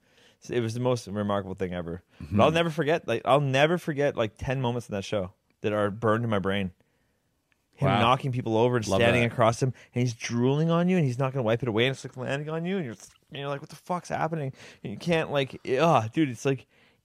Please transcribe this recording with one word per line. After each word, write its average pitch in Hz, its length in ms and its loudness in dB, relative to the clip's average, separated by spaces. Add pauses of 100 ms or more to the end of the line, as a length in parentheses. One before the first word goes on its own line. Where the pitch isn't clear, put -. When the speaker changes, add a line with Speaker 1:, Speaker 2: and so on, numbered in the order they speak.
(480)
Speaker 1:
It 123 120 -2
was 113 120 -2
the 123 80 -6
most 123 260 -2
remarkable 101 480 -4
thing 90 200 -6
ever. 85 280 -8 (160)
But 95 240 -2
I'll 139 60 6
Speaker 2:
Mm-hmm. 160 60 2
Speaker 1:
never 170 160 2
forget, 156 360 -2
like, 113 200 0
I'll 143 160 6
never 143 340 4
forget, 143 400 -2
like, 110 220 -2
ten 135 240 -4
moments 120 260 -2
in 107 60 -6
that 98 100 -4
show 95 280 -4 (280)
that 107 140 0
are 104 160 2
burned 110 340 2
in 113 60 -2
my 104 80 2
brain. 95 320 0 (1040)
Him - 140 0
Speaker 2:
Wow. 101 120 4
Speaker 1:
knocking 127 320 2
people 120 240 -2
over 123 220 4
and 104 100 -2
Speaker 2:
Love 95 120 2
Speaker 1:
standing 120 220 4
Speaker 2:
that. 117 100 0
Speaker 1:
across 117 300 2
him, 127 120 0 (200)
and 120 60 0
he's 123 140 0
drooling 135 560 0
on 170 180 2
you, 185 80 2
and 165 80 4
he's 123 140 0
not 131 160 -2
gonna 135 80 -2
wipe 113 200 0
it 127 60 -2
away, 113 200 2
and 135 60 -2
it's, - 100 -12
like, 131 120 -16
landing 135 320 -6
on 165 160 -6
you, 190 120 -4
and 170 100 -4
you're 110 80 -10
just - 160 -20 (200)
and 135 100 -12
you're 143 80 -6
like, 139 120 -6
"What 156 100 -16
the 156 60 -18
fuck's - 320 -8
happening?" 156 440 -4 (300)
And 113 100 -10
you 104 60 -12
can't, 160 320 0
like, 139 300 -2 (180)
ugh, 135 340 4
dude, 160 180 2
it's 117 140 -10
like, 139 220 -2 (380)